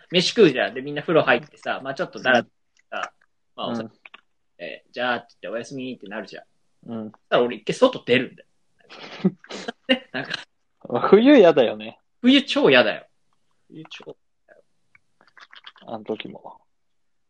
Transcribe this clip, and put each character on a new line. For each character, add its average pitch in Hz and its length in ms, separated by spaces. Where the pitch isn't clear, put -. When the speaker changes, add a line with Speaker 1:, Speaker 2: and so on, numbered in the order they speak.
Speaker 1:
飯 175 200
食 240 120
う 175 80
じ 123 100
ゃ 101 100
ん。 107 40
で、 127 80
み 143 100
ん - 20
な 147 80
風 180 120
呂 147 80
入 123 160
っ - 80
て - 100
さ、 113 260
ま 135 100
あ - 20
ち - 80
ょ 165 40
っ - 40
と 107 100
だ 127 120
ら 120 80
っ - 40
と - 60
さ、 101 240
Speaker 2:
う 120 40
ん。 - 20
Speaker 1:
ま - 20
あ 117 40
お 120 80
酒、 113 100
Speaker 2:
う - 20
ん。 - 40
Speaker 1:
え 80 300
ー、 - 40
じ 123 80
ゃ 123 120
あ 117 40
っ 101 40
て - 100
言 - 60
っ - 40
て 90 80
お 104 80
や 117 80
す 139 100
み 131 180
っ 117 60
て - 80
な 104 140
る 98 60
じ - 100
ゃ - 60
ん。 - 20
Speaker 2:
う 117 40
ん。 110 160
Speaker 1:
そ - 40
し - 120
た 202 80
ら 127 60
俺 120 140
一 - 80
回 185 100
外 - 300
出 123 140
る 127 140
ん - 40
だ - 60
よ。 - 60
Speaker 2:
<laughs> - 0
Speaker 1:
ね、 254 240
な 127 100
ん - 20
か。 - 80
Speaker 2:
冬 254 300
嫌 170 160
だ 135 100
よ 107 120
ね。 107 220
Speaker 1:
冬 254 220
超 269 260
嫌 127 160
だ 98 120
よ。 65 100
冬 160 160
超 - 200
嫌 - 100
だ - 80
よ。 - 60
Speaker 2:
あ 117 120
の 107 60
時 107 240
も。 - 320